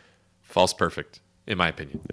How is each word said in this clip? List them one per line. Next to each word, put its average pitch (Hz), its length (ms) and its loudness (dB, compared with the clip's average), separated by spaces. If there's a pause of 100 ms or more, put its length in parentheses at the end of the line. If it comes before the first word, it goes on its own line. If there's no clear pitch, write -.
(440)
Fall's - 300 4
perfect, - 460 -4 (280)
in 95 100 -2
my 85 120 2
opinion. 78 320 -8 (120)